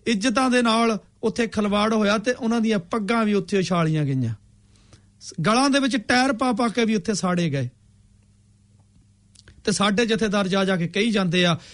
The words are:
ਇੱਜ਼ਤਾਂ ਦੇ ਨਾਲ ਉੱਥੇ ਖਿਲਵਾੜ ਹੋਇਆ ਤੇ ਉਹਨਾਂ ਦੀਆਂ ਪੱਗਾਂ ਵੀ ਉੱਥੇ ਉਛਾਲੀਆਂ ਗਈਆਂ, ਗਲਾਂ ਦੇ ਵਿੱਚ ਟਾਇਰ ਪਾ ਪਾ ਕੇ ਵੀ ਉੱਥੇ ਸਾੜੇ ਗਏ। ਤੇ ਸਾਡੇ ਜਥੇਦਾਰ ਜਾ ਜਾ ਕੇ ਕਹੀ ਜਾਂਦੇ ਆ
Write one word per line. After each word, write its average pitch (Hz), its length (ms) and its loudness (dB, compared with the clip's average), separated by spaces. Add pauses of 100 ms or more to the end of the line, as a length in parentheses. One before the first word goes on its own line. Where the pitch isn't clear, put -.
ਇੱਜ਼ਤਾਂ 240 420 0
ਦੇ 247 120 2
ਨਾਲ 226 380 2 (240)
ਉੱਥੇ 226 240 -2
ਖਿਲਵਾੜ 208 460 0
ਹੋਇਆ 214 240 2
ਤੇ 247 140 -2
ਉਹਨਾਂ 233 300 -2
ਦੀਆਂ 220 180 0
ਪੱਗਾਂ 226 460 -2
ਵੀ 208 80 2
ਉੱਥੇ 196 240 0
ਉਛਾਲੀਆਂ 160 480 0
ਗਈਆਂ, 131 280 -2 (1120)
ਗਲਾਂ 247 240 4
ਦੇ 277 100 2
ਵਿੱਚ 262 180 0
ਟਾਇਰ 254 360 2
ਪਾ 254 180 0
ਪਾ 240 160 0
ਕੇ 226 180 -2
ਵੀ 220 100 0
ਉੱਥੇ 214 180 -2
ਸਾੜੇ 175 360 -2
ਗਏ। 131 200 -4 (1900)
ਤੇ 214 80 0
ਸਾਡੇ 208 340 0
ਜਥੇਦਾਰ 208 420 0
ਜਾ 196 180 0
ਜਾ 190 100 0
ਕੇ 170 120 -2
ਕਹੀ 208 240 -2
ਜਾਂਦੇ 180 340 0
ਆ 170 120 2 (160)